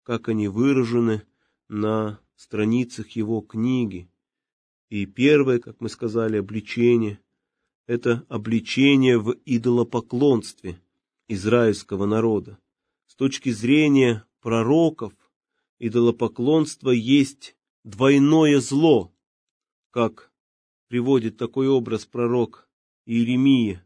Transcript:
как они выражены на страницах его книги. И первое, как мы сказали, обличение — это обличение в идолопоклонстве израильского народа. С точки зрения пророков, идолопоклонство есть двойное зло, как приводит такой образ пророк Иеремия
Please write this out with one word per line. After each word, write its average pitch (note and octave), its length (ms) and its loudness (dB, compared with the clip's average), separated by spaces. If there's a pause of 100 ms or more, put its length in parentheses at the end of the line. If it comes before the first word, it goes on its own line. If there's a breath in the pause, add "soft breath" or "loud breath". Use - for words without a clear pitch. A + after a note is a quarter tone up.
как - 280 -8
они G#2+ 180 -2
выражены A#2 720 0 (460)
на G#2+ 520 -4 (160)
страницах A2 760 -4
его A2 300 -4
книги. A2 680 -4 (800)
И G2+ 160 -6
первое, C3 540 2
как - 220 -14
мы A2+ 80 -8
сказали, A2 480 -4
обличение — G#2+ 800 0 (680)
это A#2+ 440 -4
обличение B2+ 920 2
в A2 260 -4
идолопоклонстве A#2+ 1400 -2 (460)
израильского G#2 800 -2
народа. G#2+ 500 -2 (480)
С - 80 -20
точки C3+ 380 -4
зрения B2+ 760 2 (160)
пророков, A#2 720 0 (640)
идолопоклонство A#2+ 1120 -2
есть C3 680 0 (280)
двойное C#3+ 760 4
зло, C3+ 540 2 (800)
как A2+ 400 -4 (560)
приводит A#2+ 500 -2
такой C3+ 300 -4
образ A#2 400 -2
пророк A#2+ 600 -4 (380)
Иеремия A#2 800 0